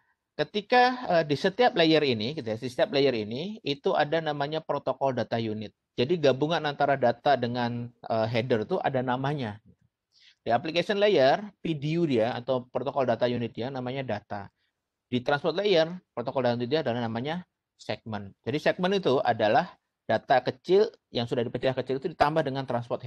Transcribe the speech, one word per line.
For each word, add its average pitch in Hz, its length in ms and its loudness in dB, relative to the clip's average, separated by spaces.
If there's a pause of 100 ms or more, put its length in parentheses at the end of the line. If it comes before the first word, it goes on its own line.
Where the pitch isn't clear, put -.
(340)
ketika, 247 640 2 (240)
eh, - 80 0
di 143 80 0
setiap 240 400 2
layer 160 240 6
ini, 123 320 0
gitu 127 160 -8
ya, 110 80 -4
di 127 160 -8
setiap 156 160 0
layer 135 240 2
ini 120 480 -6
itu 143 320 -2
ada 151 240 0
namanya 151 480 -4
protokol 135 480 -2
data 120 240 -2
unit. 107 400 -6 (160)
Jadi 170 240 0
gabungan 151 480 2
antara 143 320 0
data 131 400 2
dengan, 120 480 -4 (240)
eh, 110 240 0
header 117 320 0
itu - 160 -2
ada 131 240 -2
namanya. 127 560 -4 (800)
Di 110 80 -2
application 165 480 0
layer, 175 400 4 (240)
P 170 80 -2
D 151 240 -2
U 170 80 2
dia 120 320 2
atau 127 320 -4
protokol 131 400 -2
data 117 240 0
unit 120 240 -4
dia 120 160 -6
namanya 131 320 -8
data. 104 480 -8 (560)
Di 123 160 -2
transport 143 320 -2
layer, 180 320 2 (240)
protokol 123 320 -4
data 120 160 2
unit 120 80 -2
dia 156 160 0
adalah 120 160 -2
namanya 120 480 -6 (320)
segment. 104 640 -10
Jadi 135 160 -2
segment 185 400 0
itu 135 240 2
adalah 117 480 2 (320)
data 113 400 2
kecil - 480 2 (240)
yang 120 80 -2
sudah 120 240 -2
dipecah 127 240 -2
kecil 131 240 -2
itu 156 160 -6
ditambah 151 320 2
dengan 135 240 -4
transport 117 400 -4